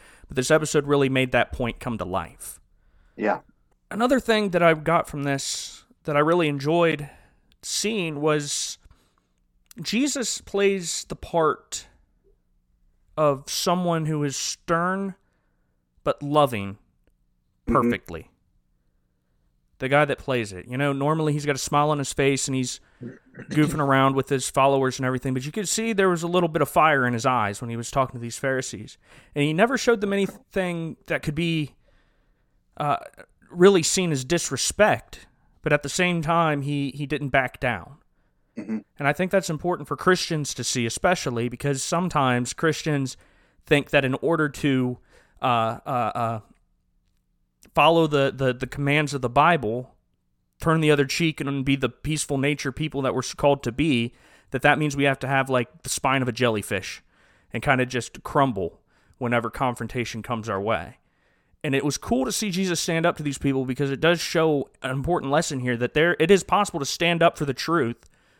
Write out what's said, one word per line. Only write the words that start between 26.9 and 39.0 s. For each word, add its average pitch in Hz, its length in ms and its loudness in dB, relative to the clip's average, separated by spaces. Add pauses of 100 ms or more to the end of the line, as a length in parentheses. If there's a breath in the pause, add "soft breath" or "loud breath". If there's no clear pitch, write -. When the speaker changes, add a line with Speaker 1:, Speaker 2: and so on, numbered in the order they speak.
Speaker 1:
in 123 60 2
his 117 140 -2
eyes 107 340 0
when 120 80 -8
he 117 80 -6
was 117 140 -8
talking 131 240 -2
to 117 80 -10
these 117 160 -10
Pharisees. - 580 -4 (380 soft breath)
And 143 100 2
he 156 80 0
never 233 240 2
showed 233 240 2
them 202 140 -2
anything 180 840 -4 (120)
that 147 140 -4
could 151 120 -6
be, 160 400 -2 (1040)
uh, 147 200 0 (520)
really 180 320 8
seen 175 300 0
as 131 120 -2
disrespect, 160 1040 0 (340)
but 147 140 0
at 147 80 0
the 139 80 -8
same 180 320 0
time, 156 400 2
he, 143 300 -2
he 147 120 -8
didn't 143 260 -4
back 127 300 0
down. 120 360 -4 (600)
Speaker 2:
Mm-hmm. 220 220 -8 (200)
Speaker 1:
And 143 100 0